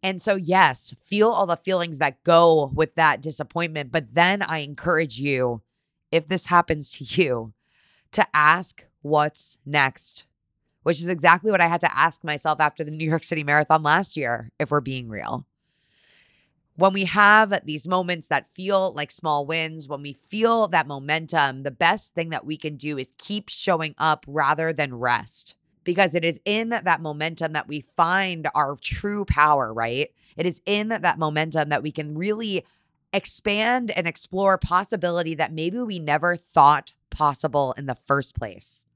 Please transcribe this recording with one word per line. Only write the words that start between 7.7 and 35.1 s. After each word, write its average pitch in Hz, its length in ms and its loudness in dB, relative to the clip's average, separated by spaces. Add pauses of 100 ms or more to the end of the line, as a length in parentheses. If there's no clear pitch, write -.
to - 200 0
ask 156 500 2 (200)
what's 147 600 0
next, 139 640 -2 (560)
which 156 200 0
is 170 60 -6
exactly 175 440 4
what 185 100 2
I 170 60 4
had 165 140 -2
to - 160 0
ask 156 260 0
myself 151 360 -2
after 156 240 0
the 151 80 -8
New 156 160 -4
York 156 160 0
City 156 200 -4
Marathon 151 400 4
last 165 340 2
year, 117 420 -4
if 143 120 -2
we're 147 100 0
being 127 260 -10
real. 107 380 -8 (1300)
When 190 180 4
we 196 120 -2
have 208 600 4
these 151 220 -8
moments 180 400 -2
that 143 200 0
feel 190 460 0
like 147 180 -6
small 147 340 -2
wins, 160 420 -6
when 143 140 -10
we 143 120 -12
feel 220 540 0
that 165 200 0
momentum, 143 760 -2
the 139 80 -4
best 170 420 0
thing 165 160 -6
that 156 160 -8
we 156 100 -6
can 151 200 -10
do 147 220 -8
is 131 200 -10
keep 208 320 -8
showing 160 480 -2
up 156 300 0
rather 151 440 0
than 139 220 -4
rest, 120 640 -2 (280)
because 180 300 2
it 165 100 0
is 165 220 -2
in 220 240 -2
that 170 320 0
momentum 156 520 -6
that 151 140 -4
we 147 140 -8
find 175 720 0
our 143 260 0
true 202 460 -6
power, 143 480 4
right? 117 380 -2 (240)
It 170 100 -4
is 175 200 -4
in 208 240 -2
that 180 280 0
momentum 156 520 -2
that 147 120 -2
we 151 100 -8
can 151 240 -10
really 208 480 -4 (480)
expand 220 800 -2
and 170 180 -4
explore 190 500 0
possibility 175 760 -2